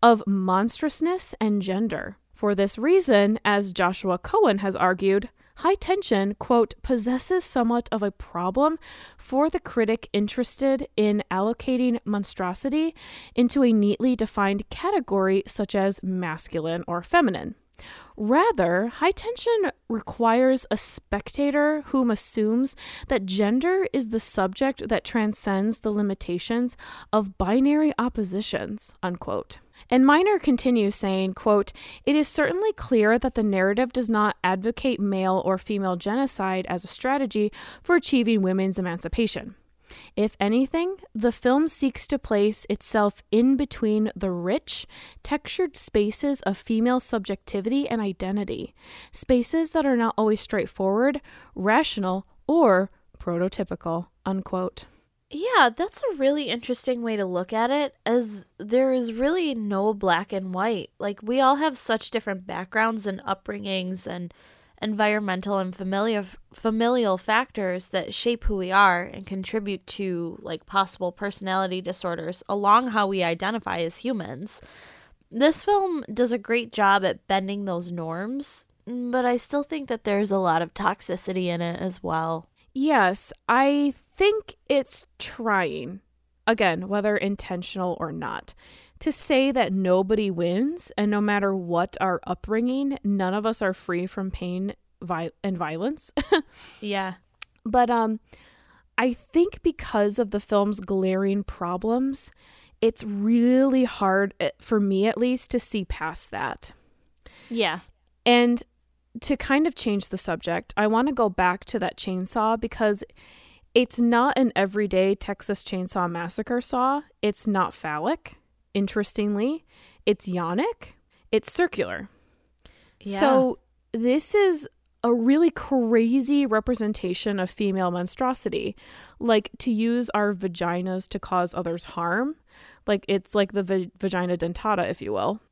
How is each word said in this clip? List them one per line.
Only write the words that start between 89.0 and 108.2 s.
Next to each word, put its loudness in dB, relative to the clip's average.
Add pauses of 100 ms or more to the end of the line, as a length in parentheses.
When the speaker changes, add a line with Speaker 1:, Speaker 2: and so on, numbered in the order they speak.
Speaker 1:
to -2
say 4
that 2
nobody 2
wins, -2
and 0
no 0
matter 2
what -2
our 0
upbringing, -2
none 0
of -2
us 0
are 0
free -4
from -6
pain -6 (280)
vi-, -6 (120)
and -2
violence. -4 (200)
<laughs> 4 (400)
Speaker 2:
Yeah. -4 (500)
Speaker 1:
But, 4
um, 0 (800)
I 4
think 0
because 0
of 0
the -2
film's 0
glaring 0
problems, -2 (500)
it's 0
really 4
hard, 0
eh, -2
for 0
me 2
at 0
least, 0
to 0
see -2
past -6
that. -8 (800)
Speaker 2:
Yeah. 0 (460)